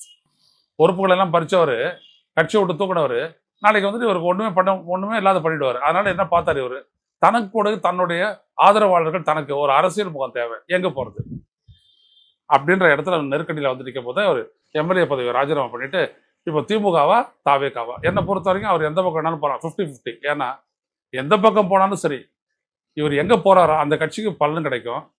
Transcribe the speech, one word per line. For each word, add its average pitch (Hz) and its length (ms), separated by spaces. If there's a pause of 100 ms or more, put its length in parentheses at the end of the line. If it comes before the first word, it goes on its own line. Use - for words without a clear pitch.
(800)
பொறுப்புகள் 185 300
எல்லாம் 185 240
பறிச்சவரு, 165 420 (580)
கட்சியை 165 260
விட்டு 180 160
தூக்குனவரு, 160 440 (400)
நாளைக்கு 208 300
வந்துட்டு 233 180
இவருக்கு 180 200
ஒண்ணுமே 196 240
பண்ண, 185 200 (120)
ஒண்ணுமே 185 340
இல்லாத 196 220
பண்ணிடுவாரு. 147 380
அதனால 165 320
என்ன 185 140
பார்த்தாரு 160 360
இவரு? 127 200 (420)
தனக்கு 202 280
கூட 208 180 (100)
தன்னுடைய 180 460 (300)
ஆதரவாளர்கள், 180 680
தனக்கு 147 340
ஒரு 143 140
அரசியல் 175 400
முகம் 135 200
தேவை, 117 340
எங்க 185 220
போறது 127 340 (1300)
அப்படின்ற 156 400
இடத்துல 151 340
நெருக்கடியில 147 520
வந்து 127 100
நிக்கும் 127 180
போது 123 180
அவர் 160 200 (300)
எம் 156 180
எல் 185 80
ஏ 170 80
பதவியை 127 280
ராஜினாமா 139 340
பண்ணிட்டு 135 340 (460)
இப்ப 151 140
திமுகவா 196 580 (260)
தாவேக்காவா? 135 560
என்னை 180 220
பொறுத்த 190 280
வரைக்கும் 202 220
அவர் 156 160
எந்த 156 120
பக்கம் 160 220
வேணாலும் 160 160
போலாம், 143 220
ஃபிஃப்டி 165 240
ஃபிஃப்டி. 127 360
ஏன்னா 147 280 (640)
எந்த 143 240
பக்கம் 202 300
போனாலும் 190 360
சரி, 147 160 (760)
இவர் 147 160
எங்க 175 220
போறாரோ 175 420
அந்த 147 200
கட்சிக்கு 190 380
பலன் 156 280
கிடைக்கும். 127 560